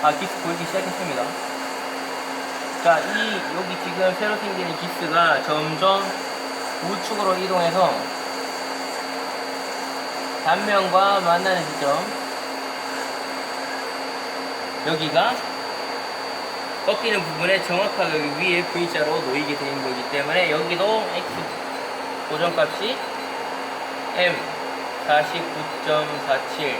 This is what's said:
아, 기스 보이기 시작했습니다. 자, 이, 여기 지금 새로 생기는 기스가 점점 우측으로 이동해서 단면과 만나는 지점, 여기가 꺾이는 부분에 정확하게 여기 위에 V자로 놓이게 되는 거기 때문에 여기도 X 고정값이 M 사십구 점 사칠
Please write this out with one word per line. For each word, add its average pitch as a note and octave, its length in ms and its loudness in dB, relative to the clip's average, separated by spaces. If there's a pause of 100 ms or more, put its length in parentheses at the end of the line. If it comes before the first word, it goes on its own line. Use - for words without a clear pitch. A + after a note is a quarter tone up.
아, D3+ 80 8
기스 F3+ 220 -2 (100)
보이기 E3+ 220 -2
시작했습니다. F3 580 0 (1600)
자, E3 160 8
이, G3 420 0 (140)
여기 F3+ 280 -2
지금 F#3 360 2
새로 G#3+ 160 2
생기는 F#3 420 -2
기스가 E3+ 680 4
점점 D#3 600 4 (800)
우측으로 G3 540 2
이동해서 F3+ 560 4 (2500)
단면과 G3 800 4
만나는 F3 440 4
지점, D3 400 2 (2750)
여기가 D#3+ 480 2 (1500)
꺾이는 G#3 380 2
부분에 F3 400 2
정확하게 F3 560 2
여기 D3+ 340 0
위에 F3 120 2
V자로 E3 560 2
놓이게 C#3+ 360 0
되는 C#3 260 -2
거기 B2+ 280 -2
때문에 D3+ 400 2
여기도 F3+ 520 2 (120)
X F3 100 -2 (1040)
고정값이 E3+ 680 2 (1200)
M F3+ 180 4 (720)
사십구 D3+ 800 0
점 D3+ 180 2 (220)
사칠 C3+ 520 0